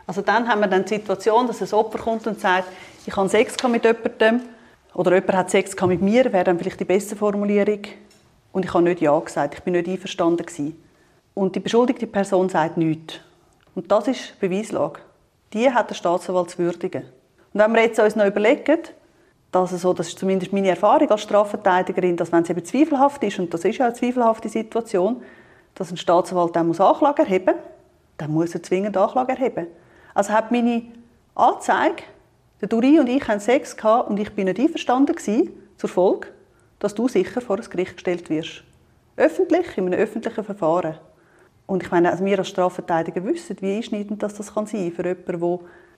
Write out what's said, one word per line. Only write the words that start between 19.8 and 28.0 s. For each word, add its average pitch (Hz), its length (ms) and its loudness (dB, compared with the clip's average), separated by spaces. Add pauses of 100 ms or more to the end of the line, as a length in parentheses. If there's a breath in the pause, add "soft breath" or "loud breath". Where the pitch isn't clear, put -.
so, 180 100 4
das 170 160 -4
ist - 100 -16
zumindest 190 320 -2
meine 196 160 0
Erfahrung 214 420 4
als 214 120 2
Strafverteidigerin, 185 960 0
dass 170 160 -2
wenn 170 100 4
es 170 60 -4
eben 170 160 -4
zweifelhaft 285 580 2
ist, 202 160 -2
und 175 140 -4
das 170 100 -4
ist 208 140 0
ja 262 80 2
eine 233 80 0
zweifelhafte 240 560 0
Situation, 220 760 -2 (520 loud breath)
dass 175 160 -10
ein 185 60 -8
Staatsanwalt 180 600 2
dann 165 100 2
muss 165 140 0
Anklage 285 400 4
erheben 196 340 2
muss, - 80 -10 (540)